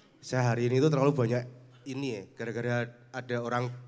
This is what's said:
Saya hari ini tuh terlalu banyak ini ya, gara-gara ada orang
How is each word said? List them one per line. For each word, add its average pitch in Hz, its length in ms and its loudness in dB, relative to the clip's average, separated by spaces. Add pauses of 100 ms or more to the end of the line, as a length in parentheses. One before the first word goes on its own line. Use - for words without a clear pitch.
(200)
Saya 123 320 0
hari 117 160 2
ini 127 100 4
tuh 156 140 4
terlalu 135 240 4
banyak 123 280 2 (440)
ini 127 320 -4
ya, - 20 -8 (140)
gara-gara 120 560 -2
ada 127 480 -8
orang 120 320 -2 (160)